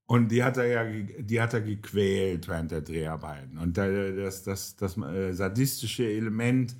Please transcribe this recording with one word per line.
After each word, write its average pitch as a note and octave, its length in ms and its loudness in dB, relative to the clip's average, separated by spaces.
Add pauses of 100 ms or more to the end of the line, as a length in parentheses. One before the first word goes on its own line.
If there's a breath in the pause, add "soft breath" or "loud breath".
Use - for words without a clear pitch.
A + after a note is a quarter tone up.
und A#2 260 6
die A#2+ 120 6
hat B2+ 140 2
er B2 100 4
ja A#2 160 2
ge-, G#2+ 400 -6
die A2+ 180 2
hat A#2 140 0
er A2 60 2
gequält G2 880 0
während E2 240 -2
der D#2+ 100 -4
Dreharbeiten. D2+ 760 -6
Und E2+ 200 -2
da, G2 100 4 (240)
das, F#2+ 320 -6
das, - 320 -6
das, F#2 220 -4
äh, F#2 360 -2
sadistische A2 760 0
Element, A#2 720 0